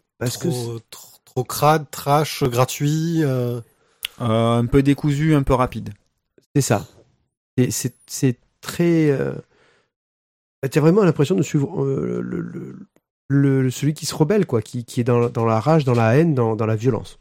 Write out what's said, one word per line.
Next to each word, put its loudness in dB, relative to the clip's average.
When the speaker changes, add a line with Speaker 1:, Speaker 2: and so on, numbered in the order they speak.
Speaker 1:
parce -4
que -4
Speaker 2:
Trop, -6
Speaker 1:
c'est -20
Speaker 2:
trop, -20
trop -6
crade, 0
trash, -2
gratuit, 0
euh. -2
Speaker 3:
Euh, 0
un 0
peu 2
décousu, 0
un 2
peu 0
rapide. -2
Speaker 1:
C'est 2
ça. 0
Et 2
c'est, -6
c'est -2
très, 2
euh... -2
t'as 0
vraiment 4
l'impression 2
de 2
suivre, -2
euh, -4
le, -8
le, -12
le, 2
celui -2
qui -12
se -6
rebelle, 2
quoi, 0
qui, -10
qui -6
est 0
dans, 2
dans -2
la 2
rage, 2
dans 2
la 4
haine, 4
dans, 0
dans -2
la 0
violence. -2